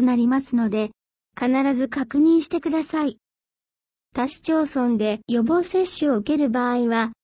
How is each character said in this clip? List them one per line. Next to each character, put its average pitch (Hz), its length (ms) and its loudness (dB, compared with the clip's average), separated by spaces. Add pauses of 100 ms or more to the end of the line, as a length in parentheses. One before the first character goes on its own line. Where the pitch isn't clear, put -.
な 254 120 4
り 233 120 2
ま 262 140 2
す 254 140 -6
の 226 140 2
で、 214 220 -4 (440)
必 247 140 -2 (240)
ず 262 140 -2
確 269 320 -4
認 330 220 6
し - 80 -6
て 339 120 -4
く 330 80 -4
だ 311 140 -2
さ 302 220 -4
い。 - 120 -4 (960)
他 262 120 -2
市 - 140 -10
町 320 240 0
村 247 300 0
で 214 320 -2
予 240 140 0
防 330 220 2
接 370 220 0
種 294 260 -2
を 220 60 2
受 208 160 -2
け 311 40 0
る 285 140 0
場 247 200 -2
合 247 160 0
は、 226 260 -2 (100)